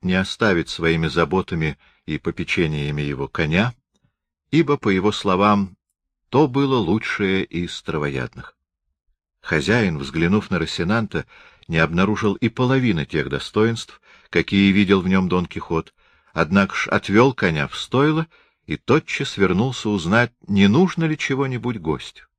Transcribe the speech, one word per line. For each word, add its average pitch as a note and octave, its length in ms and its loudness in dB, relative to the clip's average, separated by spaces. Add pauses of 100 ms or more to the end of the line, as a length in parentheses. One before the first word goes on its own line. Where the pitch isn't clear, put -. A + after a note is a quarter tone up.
не F2+ 140 -2
оставить F#2+ 540 0
своими E2 380 0
заботами D#2+ 680 0 (300)
и D2+ 100 -4
попечениями D2 880 -2
его C#2 240 -6
коня, F2 480 -2 (760)
ибо, D3 280 2
по - 120 -2
его F#2+ 220 2
словам, G2+ 680 2 (520)
то C#3+ 180 4
было C3+ 300 0
лучшее F#2+ 680 0
из E2+ 380 -8
травоядных. C#2+ 720 -6 (840)
Хозяин, F2 560 0
взглянув E2 540 0
на F2+ 80 -2
Росинанта, F2+ 680 -2 (420)
не E2 100 -2
обнаружил F#2+ 580 0
и A#2 140 -2
половины B2 560 0
тех D2 240 -4
достоинств, A2 720 -2 (280)
какие G2 420 2
видел G2 300 4
в F2 60 -4
нём F#2 220 2
Дон F2+ 160 0
Кихот, - 480 -6 (400)
однако F2+ 420 2
ж - 120 -4
отвёл A#2 460 2
коня D#2 340 -2
в - 100 -12
стойло D#3 500 0 (380)
и D#2 120 -6
тотчас - 600 -2
вернулся G2+ 520 0
узнать, G#2 420 2 (160)
не G2 200 4
нужно E3 380 2
ли D#3 120 -2
чего-нибудь B2+ 640 -4
гостю. D#2 460 -6 (140)